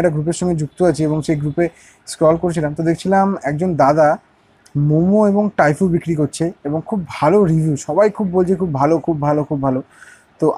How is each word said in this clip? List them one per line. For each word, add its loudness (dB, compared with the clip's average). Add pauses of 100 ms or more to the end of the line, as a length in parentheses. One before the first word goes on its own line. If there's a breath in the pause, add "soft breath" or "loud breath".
একটা 2
গ্রুপের -4
সঙ্গে 0
যুক্ত -4
আছি, 0
এবং -2
সেই 0
গ্রুপে -2 (460 soft breath)
scroll 2
করছিলাম, -2
তো -6
দেখছিলাম 2 (240)
একজন -2 (120)
দাদা 4 (720)
মোমো 4
এবং 0 (100)
টাইফু 2 (100)
বিক্রি -2
করছে, -2 (160)
এবং -4
খুব -6 (100)
ভালো 2
review, 0
সবাই 0
খুব -4 (100)
বলছে, 2
"খুব -4 (100)
ভালো, 2
খুব 0 (100)
ভালো, 0
খুব -6
ভালো।" 0 (600 soft breath)
তো 2